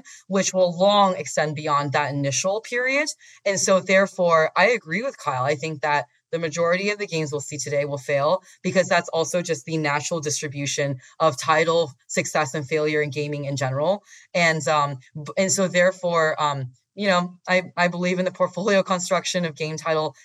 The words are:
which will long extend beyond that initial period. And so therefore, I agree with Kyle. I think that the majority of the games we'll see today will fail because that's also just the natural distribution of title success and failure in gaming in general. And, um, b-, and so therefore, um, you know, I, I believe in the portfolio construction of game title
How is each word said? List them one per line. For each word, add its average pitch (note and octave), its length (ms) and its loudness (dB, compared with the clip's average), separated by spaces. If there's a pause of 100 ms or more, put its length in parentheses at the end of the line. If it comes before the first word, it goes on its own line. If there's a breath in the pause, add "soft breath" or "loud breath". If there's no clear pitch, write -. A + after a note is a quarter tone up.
(280 loud breath)
which F#3+ 260 0
will F3+ 260 2
long G3 380 6
extend D3+ 380 -2
beyond C#3+ 360 0
that C#3+ 220 0
initial C#3+ 480 -2
period. C4 480 -2 (360 loud breath)
And G3 140 0
so F#3+ 220 4
therefore, F3+ 760 4
I F3+ 140 6
agree G#3 340 -2
with C4+ 140 -6
Kyle. C3 260 -4
I C#3+ 120 2
think D3+ 260 -8
that D3 240 0 (260)
the E3+ 80 -4
majority E3+ 500 0
of G#3 100 -4
the G3+ 60 -4
games D#3+ 280 -4
we'll D3 80 -4
see D3 160 -12
today C#3+ 260 -2
will C#3+ 140 -6
fail D3 460 0 (200 soft breath)
because F3+ 240 2
that's F3 220 2
also E3 320 0
just E3 240 -6
the D#3+ 120 -4
natural D3+ 440 -2
distribution C#3+ 800 -4 (200 loud breath)
of D#3 180 2
title D#3+ 540 0 (160)
success D3+ 460 -2
and D#3 120 -6
failure D3+ 360 0
in D3 80 -4
gaming D3 340 -6
in C#3 140 -4
general. C#3+ 460 -2 (300 loud breath)
And, D#3+ 360 2
um, C#3+ 300 2 (160 soft breath)
b-, D3 220 -12
and F#3+ 140 2
so F#3+ 160 2
therefore, F3 760 2
um, C#3 300 -2 (240)
you G3+ 120 -2
know, F3+ 300 0 (100)
I, F3+ 300 0
I F3 120 2
believe F3+ 280 -2
in F#3 80 0
the F3+ 60 0
portfolio F#3 500 0
construction F3+ 640 -2
of D#3 100 -6
game D#3 220 -6
title D#3 460 -2